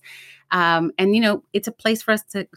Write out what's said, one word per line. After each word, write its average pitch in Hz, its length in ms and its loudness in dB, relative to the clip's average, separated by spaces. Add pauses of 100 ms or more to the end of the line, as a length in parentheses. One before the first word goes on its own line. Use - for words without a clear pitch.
(520)
Um, 170 480 2
and, 196 160 2
you 226 60 4
know, 208 220 0 (100)
it's 208 140 -4
a 220 60 -8
place 220 300 -2
for 220 80 -2
us 214 120 -2 (100)
to, 196 240 -6